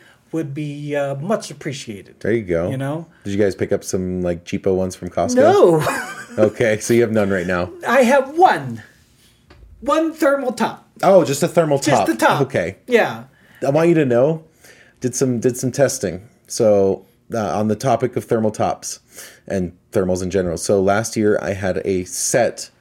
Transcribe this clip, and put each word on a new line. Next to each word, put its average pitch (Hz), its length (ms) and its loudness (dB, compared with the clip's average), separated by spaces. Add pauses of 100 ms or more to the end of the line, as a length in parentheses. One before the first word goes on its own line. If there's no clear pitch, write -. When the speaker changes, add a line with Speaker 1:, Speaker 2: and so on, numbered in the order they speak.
(320)
Speaker 1:
would 151 220 -6
be, 147 420 -8
uh, 139 180 -2
much 190 380 -4
appreciated. 127 680 -12
Speaker 2:
There 95 140 -2
you 117 100 0
go. 110 260 -2
Speaker 1:
You 131 100 -4
know? 147 280 -6 (160)
Speaker 2:
Did 101 100 -8
you 98 60 -2
guys 98 160 2
pick 101 160 -4
up 101 140 -2
some, 92 380 -4
like, 87 220 -4
cheapo 95 300 -2
ones 92 220 -2
from 90 140 -12
Costco? 90 260 -2
Speaker 1:
No. 254 840 4
<laughs> - 60 -16 (140)
Speaker 2:
Okay, 110 400 2
so - 160 0
you 117 80 6
have 113 80 0
none 104 200 2
right 92 160 0
now. 90 240 -2 (160)
Speaker 1:
I 247 160 4
have 269 340 2
one. 143 460 2 (1000)
One 311 320 0
thermal 269 400 0
top. - 360 -6 (140)
Speaker 2:
Oh, 180 220 6
just 139 180 -2
a 170 60 2
thermal 156 300 2
Speaker 1:
Just 294 120 0
Speaker 2:
top. 110 160 4
Speaker 1:
the 330 100 0
top. 311 260 2
Speaker 2:
Okay. 90 440 -2
Speaker 1:
Yeah. 143 380 0 (400)
Speaker 2:
I 135 60 2
want 160 180 4
you 170 60 6
to 156 100 4
know, 139 400 2 (560)
did 127 140 -4
some, 127 260 0
did 123 160 0
some 131 140 -2
testing. 104 580 -2 (180)
So, 101 600 2 (260)
uh, 101 260 -4
on 107 100 -2
the 107 80 0
topic 120 400 -2
of 113 80 -4
thermal 110 260 0
tops - 500 -6 (460)
and 92 300 -4 (160)
thermals 92 300 0
in 92 80 -6
general. 90 260 0
So 98 240 0
last 98 360 0
year 107 260 2
I 90 100 -4
had 95 320 -4
a 92 200 -2
set - 640 -2 (100)